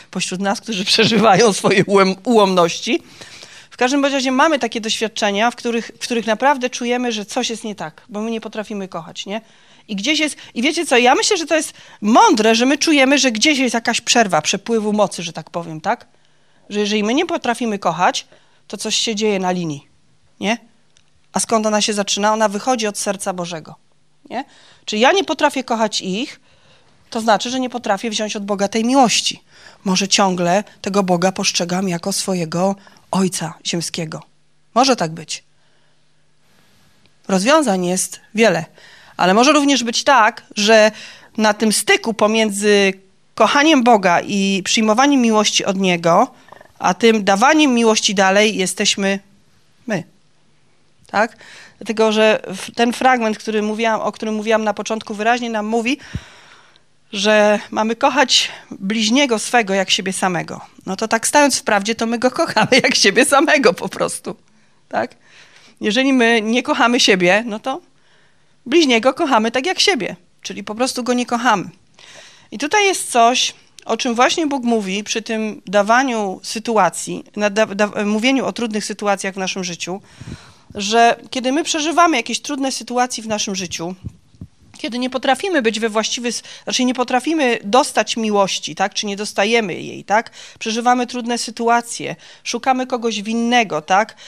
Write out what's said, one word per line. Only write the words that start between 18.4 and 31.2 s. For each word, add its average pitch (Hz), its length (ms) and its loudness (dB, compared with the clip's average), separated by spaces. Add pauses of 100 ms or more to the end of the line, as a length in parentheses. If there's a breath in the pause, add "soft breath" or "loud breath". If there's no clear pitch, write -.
to 208 80 -12
coś 208 200 -6
się 233 180 -2
dzieje 208 240 0
na 185 120 -2
linii, 165 380 -6 (520)
nie? 226 180 -2 (760)
A - 80 -2
skąd 220 260 0
ona 208 140 0
się 214 120 -2
zaczyna? 202 400 -2
Ona 220 160 2
wychodzi 214 380 -4
od 202 120 -6
serca 196 340 -6
Bożego, 170 420 -12 (560)
nie? 240 140 -8 (400 soft breath)
Czyli 214 180 -4
ja 294 100 6
nie 381 120 0
potrafię 285 400 -2
kochać 220 360 -2
ich, 202 400 -6 (720 soft breath)
to 226 100 -6
znaczy, 220 300 2
że 262 100 -4
nie 254 100 -4
potrafię 226 400 -4
wziąć 214 260 -4
od 202 80 -8
Boga 196 240 -2
tej 226 160 -2
miłości. 254 580 2 (420 loud breath)
Może 190 240 0
ciągle 185 560 2 (160 loud breath)
tego 202 220 0
Boga 185 300 2